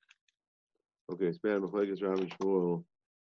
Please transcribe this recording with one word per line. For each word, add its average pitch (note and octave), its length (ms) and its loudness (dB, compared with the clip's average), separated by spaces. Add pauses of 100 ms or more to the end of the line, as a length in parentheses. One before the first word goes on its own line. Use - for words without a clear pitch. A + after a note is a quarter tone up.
(1120)
Okay, F2 220 0
span G2+ 300 0
Machlekes G2 400 -2
Rav F#2+ 160 0
and F#2 200 -2
Shmuel. F2 460 2 (420)